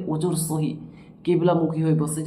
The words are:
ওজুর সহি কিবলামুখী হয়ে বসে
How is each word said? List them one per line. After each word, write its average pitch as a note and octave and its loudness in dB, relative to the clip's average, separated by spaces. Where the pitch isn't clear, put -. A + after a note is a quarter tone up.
ওজুর D#3 -2
সহি D#3 -2
কিবলামুখী E3 2
হয়ে D#3+ 4
বসে D#3 -4